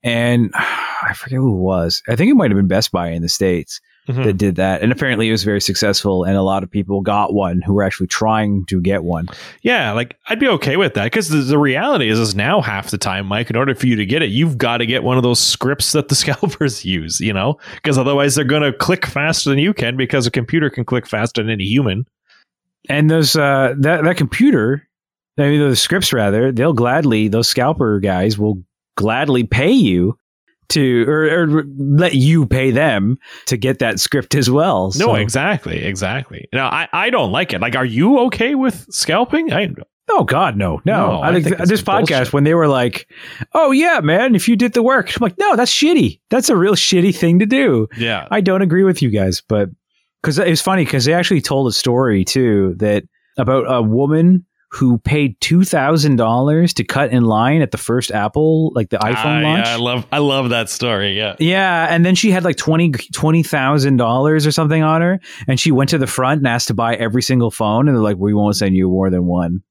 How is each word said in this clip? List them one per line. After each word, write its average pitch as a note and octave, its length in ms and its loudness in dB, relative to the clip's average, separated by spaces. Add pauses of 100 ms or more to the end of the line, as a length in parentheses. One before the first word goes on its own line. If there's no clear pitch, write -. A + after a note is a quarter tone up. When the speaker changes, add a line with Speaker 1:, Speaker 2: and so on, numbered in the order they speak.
Speaker 1:
And A#2+ 480 2
<sighs> - 20 -18
I - 600 -6
forget B2+ 220 -8
who C3 180 0
it F2+ 40 -2
was. F2+ 480 -2
I A2+ 80 0
think F#3+ 140 2
it D4 40 4
might F3+ 160 4
have G2 60 2
been G2 120 2
Best F#2+ 240 0
Buy F2 160 -2
in E2+ 140 -4
the E2+ 60 -4
States F2+ 520 -2 (280)
Speaker 2:
Mm-hmm. C3 160 -4
Speaker 1:
that G#2+ 80 2
did F#2+ 240 0
that. F#2+ 260 0
And A2+ 80 2
apparently B2 380 -2
it - 20 0
was G#2+ 140 -2
very G#2 160 0
successful, F#2+ 640 -2
and G2 120 0
a F#2+ 60 0
lot F#2+ 220 0
of F#2 80 -14
people G2 300 -4
got G2+ 320 -2
one F#2 280 0
who G2 120 -2
were G2+ 100 2
actually F#2+ 240 -4
trying G#2+ 580 -2
to F#2+ 140 -2
get F2+ 240 -2
one. E2+ 240 -4 (340)
Speaker 2:
Yeah, F3+ 300 0
like, A#2+ 240 -6 (100)
I'd A3+ 140 -4
be C#4 80 2
okay F3 280 0
with F3+ 180 0
that, G#2 180 -2
'cause G#3 160 -2
the, D#3 80 0
the C#3 200 2
reality D3 520 0
is, A2 100 2
is G#2+ 160 -2
now C3+ 280 0
half G2 280 -6
the G#2 80 -6
time, F#2+ 280 -6
Mike, G#2 220 -4
in A2+ 60 -6
order C3 220 0
for - 100 -2
you B2 80 2
to G#2+ 100 -2
get B2+ 160 -2
it, B2+ 100 -2
you've C#3 280 0
gotta A#2 280 -2
get B2 180 -2
one B2+ 140 0
of B2 40 0
those A#2+ 160 2
scripts - 540 -2
that D3+ 160 -2
the D3 60 0
<laughs> - 20 0
scalpers C#3+ 680 -4
use, E2+ 360 -4
you G#2+ 120 -2
know? G#2 260 -2 (260)
'Cause C#3+ 120 0
otherwise C#3 380 2
they're D3+ 100 0
gonna C#3+ 280 0
click - 340 -2
faster D3 440 -2
than C#3 100 2
you F#3 120 2
can, A#2+ 240 -4
because C3 300 -2
a A#2+ 60 -4
computer D3 360 -2
can A#2+ 160 -6
click B2 220 -2
faster A2+ 340 -4
than A2 120 -2
any G2 140 -4
human. A2+ 380 0 (840)
Speaker 1:
And D3+ 200 2
those, D#3+ 280 2
uh, C3+ 420 2
that, D3+ 240 2
that F3 140 2
computer, C#3+ 720 0 (500)
I D3 40 2
mean, D3 180 4
those C3+ 200 2
scripts - 320 -2
rather, A2 380 0
they'll C3 220 0
gladly, A#2+ 560 2
those A2+ 200 0
scalper A#2+ 520 0
guys G2 360 0
will G#2 280 -2 (320)
gladly B2 480 0
pay C3 260 0
you G2+ 480 2 (500)
to, B2+ 380 2
or, D3+ 180 0 (180)
or D#3 220 2 (140)
let C#3+ 360 2
you C#3+ 320 4
pay C3 240 0
them A#2 480 2 (260)
to B2+ 140 -4
get B2+ 220 -2
that A2+ 200 -2
script - 340 -2
as B2+ 160 2
well. C3+ 360 2
Speaker 2:
No, F#2+ 40 -4 (180)
Speaker 1:
So A2+ 80 2
Speaker 2:
exactly, C3 680 -2
exactly. G2+ 680 -6
Now, C3 180 -2
I, - 260 -4
I G3 160 -2
don't D#3+ 200 0
like F3+ 220 -2
it. F2+ 80 -4
Like, A#2 160 -2
are C3 80 0
you D3+ 360 2
okay B3 340 0
with C4 360 -2
scalping? B3+ 640 -2
I F3+ 160 -2 (420)
Speaker 1:
Oh, - 140 2
God, C#3+ 320 0
no, F#2 300 -2
no. F#3+ 300 2
Speaker 2:
No, D#3 40 -4
Speaker 1:
I C#3+ 80 -2
Speaker 2:
I F3 40 2
Speaker 1:
think F3 120 2
Speaker 2:
think F3 120 0
Speaker 1:
th-, E3 40 -8
Speaker 2:
it's F3 100 2
Speaker 1:
this G#3+ 120 0
podcast, G3+ 260 0
Speaker 2:
bullshit. C3 240 0
Speaker 1:
when C#3+ 120 2
they D#3+ 100 4
were E3 140 2
like, B2 380 -2 (460)
"Oh, D4 180 2
yeah, D4+ 300 2
man, G3 340 2
if - 140 0
you A#3 80 4
did A3+ 160 0
the A#3+ 100 2
work." B3+ 320 0
I'm - 80 -4
like, G3+ 160 -2
"No, G4 180 2
that's - 160 0
shitty. D4 480 2 (100)
That's B3 180 0
a A#3+ 80 4
real F#3+ 180 4
shitty F3+ 400 2
thing E3+ 260 2
to G#3+ 60 2
do." G#3 400 2 (120)
Speaker 2:
Yeah. A2+ 320 -2
Speaker 1:
I G#3+ 100 0
don't F#3+ 220 2
agree F3+ 220 2
with F#3 180 2
you B2 80 2
guys, F#2+ 360 0
but, G#2 220 0 (540)
'cause D3+ 160 0
it's F3 240 2
funny, F#3 240 0
'cause B2 180 -2
they D3 80 2
actually E3+ 300 2
told C3+ 260 0
a A2 40 -2
story, A#2+ 520 2
too, G2+ 540 2
that G#2 260 0 (340)
about B2+ 300 0
a B2 140 0
woman D3+ 600 2 (280)
who B2 260 2
paid C#3+ 440 -2
two F3 220 2
thousand D3 520 2
dollars C3+ 580 2
to - 80 -4
cut C3+ 300 -2
in B2 120 4
line A#2 380 2
at B2+ 100 -2
the - 60 -8
first A#2+ 320 -4
Apple, D#3 640 0
like, A2+ 140 -2
the A2+ 80 -4
iPhone A2 440 -2
Speaker 2:
Ah, - 20 -
Speaker 1:
launch. D3+ 240 0
Speaker 2:
yeah, A#2 80 -2
I - 20 -2
love, A#2+ 360 -4
I C#3+ 60 -2
love C#3 300 0
that A#2 220 -2
story, G2+ 460 -2
yeah. G#2+ 220 -4
Speaker 1:
Yeah, F3 520 0
and E3+ 160 4
then F#3 80 4
she G#3+ 160 2
had, F#3 120 2
like, E3+ 140 0
twenty, E3 340 0 (240)
twenty D#3 280 2
thousand C#3 560 0
dollars C#3 480 2
or D3+ 40 2
something D#3+ 320 0
on D#3+ 200 2
her, F3+ 180 0 (260)
and C3 140 0
she E3 100 0
went C3+ 200 2
to D#3+ 80 0
the C3 80 0
front C3+ 320 0
and C3+ 100 0
asked A#2+ 200 -2
to A#2 60 -2
buy A#2 220 0
every A2+ 260 -2
single A#2+ 280 0
phone, A2+ 360 0
and C#3 100 2
they're A2 60 2
like, G#2 160 0
"We G#2 160 0
won't G#2 220 2
send G2 180 0
you F#2 140 2
more F#2+ 220 2
than F2+ 160 0
one." F2 440 -2